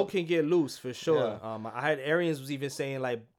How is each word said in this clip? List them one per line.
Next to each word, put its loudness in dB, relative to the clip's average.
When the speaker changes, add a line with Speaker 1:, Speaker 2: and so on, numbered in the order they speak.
Speaker 1:
out. -2
Speaker 2:
can 0
get 4
loose 2
for -8
sure. 2
Speaker 1:
Yeah. -6
Speaker 2:
Um, -8
I -6
had 0
Arians 2
was -8
even -4
saying, -4
like, -2